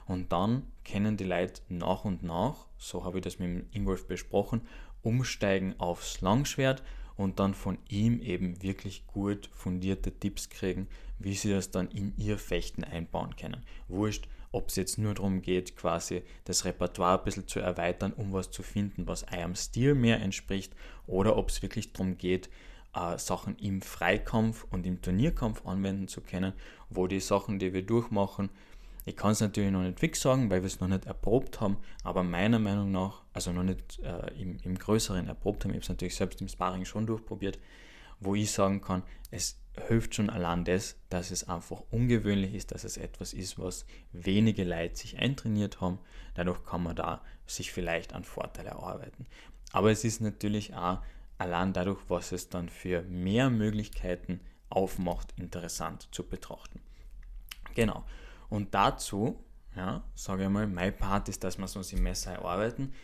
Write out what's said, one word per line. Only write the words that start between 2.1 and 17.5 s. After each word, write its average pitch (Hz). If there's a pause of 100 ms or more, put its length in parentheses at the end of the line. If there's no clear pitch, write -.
nach, 90 (120)
so -
habe 92
ich 87
das 90
mit 90
dem 90
Ingolf 98
besprochen, 101 (420)
umsteigen 101
aufs -
Langschwert 131 (360)
und 98
dann 98
von 92 (120)
ihm 113
eben 90
wirklich 95
gut 101
fundierte 92
Tipps -
kriegen, 95 (320)
wie 98
sie 101
das 95
dann 92
in 101
ihr 104
Fechten -
einbauen -
können. - (240)
Wurscht, 104 (240)
ob's -
jetzt 92
nur 107
darum 95
geht, 90
quasi 87 (220)
das -
Repertoire 90
ein -
bisschen 98
zu -